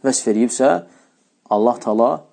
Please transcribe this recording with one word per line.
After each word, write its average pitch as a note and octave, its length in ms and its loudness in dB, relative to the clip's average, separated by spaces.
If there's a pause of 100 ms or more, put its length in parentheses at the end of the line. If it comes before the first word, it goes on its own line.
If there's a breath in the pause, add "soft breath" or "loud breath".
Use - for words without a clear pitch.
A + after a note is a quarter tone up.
vəsf C3 280 -2
eləyibsə, A#2+ 500 0 (680 soft breath)
Allah A2+ 300 2
Taala A#2 520 -2